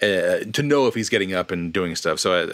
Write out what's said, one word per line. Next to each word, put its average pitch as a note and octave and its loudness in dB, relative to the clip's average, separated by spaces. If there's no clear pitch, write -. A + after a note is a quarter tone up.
uh, F2+ 2
to D3 -2
know C#3+ 2
if A#2 2
he's A2 -2
getting F#2+ 0
up F2+ -2
and F2 -4
doing E2+ -2
stuff. D#2 -2
So, F#2+ 0
uh, F2 2